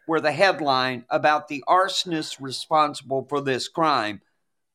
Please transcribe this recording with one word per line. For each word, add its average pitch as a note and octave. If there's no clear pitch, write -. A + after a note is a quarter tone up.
were D#3+
the D3+
headline C3+
about D3+
the D3
arsonist F3+
responsible C3+
for C#3+
this C3+
crime. A#2+